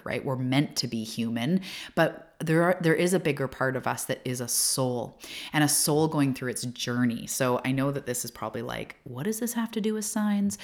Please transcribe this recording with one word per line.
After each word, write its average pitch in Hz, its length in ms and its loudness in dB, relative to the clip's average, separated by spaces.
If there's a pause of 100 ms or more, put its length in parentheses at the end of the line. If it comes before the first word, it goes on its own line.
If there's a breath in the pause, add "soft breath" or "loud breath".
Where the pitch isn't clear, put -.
right? - 200 -4
We're 135 120 -2
meant 131 400 0
to - 100 -2
be 117 160 -4
human, 117 600 0 (340 loud breath)
but - 420 0
there 160 240 4
are, 180 180 4
there 165 140 4
is 175 200 4
a 185 40 4
bigger 139 300 0
part 131 260 -2
of 123 140 -2
us 123 160 -2
that - 200 -4
is 127 160 -4
a 120 60 -4
soul, 123 720 0 (340 loud breath)
and 151 120 6
a 147 40 4
soul 156 380 4
going 143 280 4
through 127 160 -4
its - 160 -6
journey. 120 600 0
So 127 380 2
I 131 80 0
know 131 180 2
that 139 160 -4
this 123 180 -4
is 117 60 -8
probably 110 320 -8
like, 113 400 -8
"What 123 220 -10
does 214 160 -4
this 233 140 -4
have 226 180 -4
to 220 80 -2
do 214 140 0
with 214 100 -4
signs?" 202 600 0